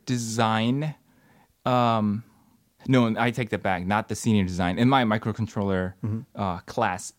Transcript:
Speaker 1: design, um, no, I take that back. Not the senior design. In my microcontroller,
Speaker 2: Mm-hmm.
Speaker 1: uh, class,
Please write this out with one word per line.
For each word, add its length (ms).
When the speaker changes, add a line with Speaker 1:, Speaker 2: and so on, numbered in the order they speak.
Speaker 1:
design, 920
um, 580
no, 300
I 140
take 180
that 140
back. 220
Not 240
the 60
senior 280
design. 360
In 100
my 140
microcontroller, 880
Speaker 2:
Mm-hmm. 160
Speaker 1:
uh, 240
class, 600